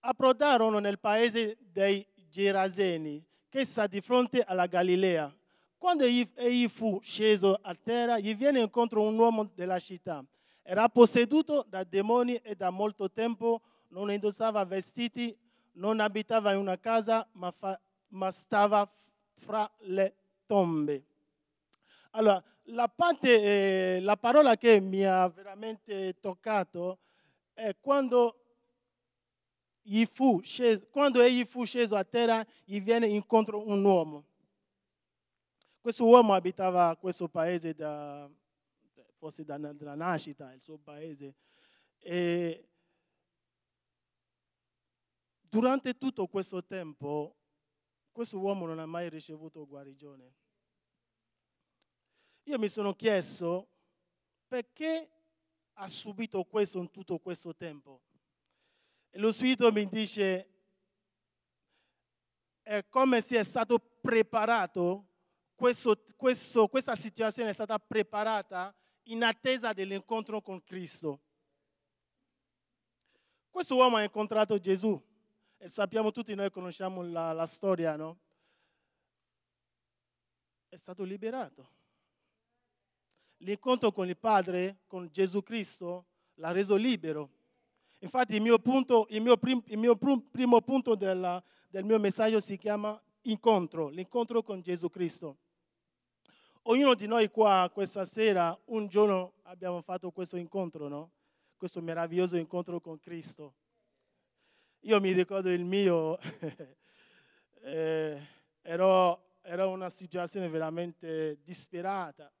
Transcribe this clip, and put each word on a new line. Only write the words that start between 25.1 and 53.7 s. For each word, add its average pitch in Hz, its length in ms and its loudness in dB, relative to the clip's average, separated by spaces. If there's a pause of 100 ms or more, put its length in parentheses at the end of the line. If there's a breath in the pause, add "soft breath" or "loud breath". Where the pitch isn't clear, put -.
veramente 196 880 -10
toccato 185 800 -4 (540)
è 220 260 -6
quando 247 600 2 (1500)
gli 214 160 4
fu 233 380 2
sceso, 226 480 0
quando 277 320 4
egli 247 220 6
fu 247 200 -8
sceso 220 320 -2
a 190 80 0
terra, 226 400 0 (200 soft breath)
gli 202 160 -6
viene 226 260 2
incontro 208 600 0
un 202 160 0
uomo. 160 440 2 (1500)
Questo 233 240 -2
uomo 226 300 10
abitava 180 640 2
questo 175 320 -6
paese 165 460 -4
da, 147 540 -12 (880)
forse 156 280 -16
da, 147 120 -12
dalla 147 380 -14
nascita, 151 580 -6
il 131 80 -20
suo 156 160 -20
paese. 147 580 -18 (640)
E 175 720 -4 (2750)
durante 254 560 -2
tutto 233 300 -6
questo 185 380 -8
tempo, 151 760 -10 (720)
questo 226 280 -10
uomo 196 260 -4
non 160 140 -10
ha 160 60 -12
mai 170 220 -8
ricevuto 156 560 -18
guarigione. 139 680 -20 (2000)
Io 294 140 -6
mi 214 100 -2
sono 202 240 -4
chiesto 185 760 -4 (800)